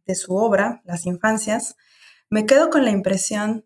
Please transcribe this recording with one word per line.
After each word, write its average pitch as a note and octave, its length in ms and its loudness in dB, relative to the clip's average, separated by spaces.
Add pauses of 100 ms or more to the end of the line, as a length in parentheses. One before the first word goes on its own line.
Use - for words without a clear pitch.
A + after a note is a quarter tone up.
de F#3 100 -4
su F3+ 200 -6
obra, G#3 500 0
Las F3 200 -8
Infancias, G#3+ 680 -2 (540)
me G#3+ 160 0
quedo D4 240 4
con D#4 140 2
la A3+ 80 2
impresión, G#3 760 -2